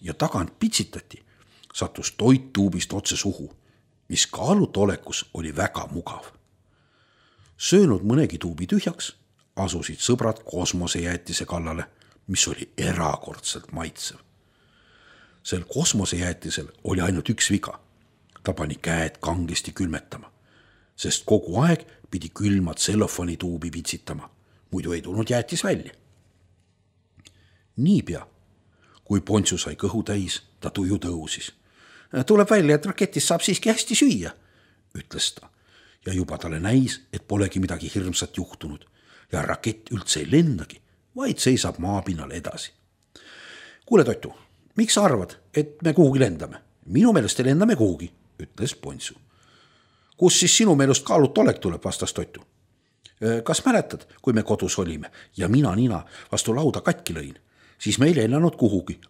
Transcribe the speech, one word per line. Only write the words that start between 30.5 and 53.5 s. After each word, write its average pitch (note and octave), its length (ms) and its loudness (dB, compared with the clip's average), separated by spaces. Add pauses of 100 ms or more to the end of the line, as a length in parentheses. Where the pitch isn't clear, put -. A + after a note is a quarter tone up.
ta E2 100 -8
tuju G2 280 -2
tõusis. E2+ 540 -8 (760)
"Tuleb G#3 240 6
välja, E3 240 6
et D3+ 120 0
raketist F#3 400 -2
saab E3+ 140 0
siiski G3+ 280 0
hästi A3 260 0
süüa," F3 360 4 (640)
ütles - 400 -6
ta. - 160 -20 (560)
Ja G2 60 -4
juba F2+ 260 -4
talle D#2+ 220 -8
näis, A#2+ 400 2 (120)
et - 160 -10
polegi G2+ 320 0
midagi F#2 340 -4
hirmsat F#2 420 -4
juhtunud - 480 -10 (480)
ja - 100 -2
rakett - 500 -6
üldse F#2 280 -4
ei D2 100 -8
lendagi, D3 500 2 (360)
vaid B3+ 220 -4
seisab G#2 400 2
maapinnal F2+ 520 -4
edasi. - 420 -12 (1120)
"Kuule, G3 180 8
Totu, - 300 -2 (420)
miks A3 180 2
sa G#3 100 4
arvad, A#2 320 2 (180)
et D3 280 -2
me G#3+ 100 2
kuhugi C#3 280 6
lendame? F2 420 0 (240)
Minu F3+ 260 6
meelest B2+ 280 2
ei B2 60 2
lenda D#3 200 4
me A3+ 100 4
kuhugi," F#2 360 0 (300)
ütles - 320 -6
Pontsu. - 400 -12 (1000)
"Kus - 240 6
siis F3 160 4
sinu G#3+ 180 6
meelest C3+ 300 4
kaalutolek F3 540 4
tuleb?" E2+ 260 -4
vastas - 280 -4
Totu. - 280 -8 (1040)
"Kas - 200 0